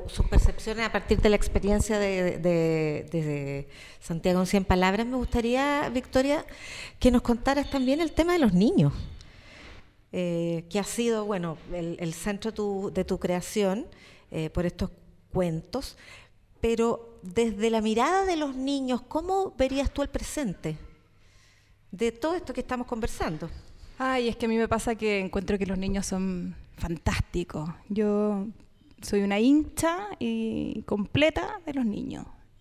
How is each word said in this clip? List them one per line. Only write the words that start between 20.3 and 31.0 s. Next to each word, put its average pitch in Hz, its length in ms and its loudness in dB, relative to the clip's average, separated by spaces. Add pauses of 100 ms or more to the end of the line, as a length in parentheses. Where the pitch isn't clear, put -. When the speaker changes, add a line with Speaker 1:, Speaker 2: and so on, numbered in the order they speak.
Speaker 1:
de 226 200 -2
todo 311 240 -2
esto 339 180 -6
que 247 80 -6
estamos 247 260 -6
conversando? 220 600 -4 (500)
Speaker 2:
Ay, 254 300 0
es 214 60 -2
que 233 120 -4
a - 20 2
mí 226 80 2
me 226 100 2
pasa 226 280 0
que 208 240 0
encuentro 190 400 -2
que 196 80 -2
los 190 100 -2
niños 190 300 -2
son 185 480 -2 (220)
fantásticos. 170 920 -4 (180)
Yo 208 600 0 (540)
soy 202 200 0
una 202 180 2
hincha 311 680 2 (120)
y 226 680 -4
completa 302 800 0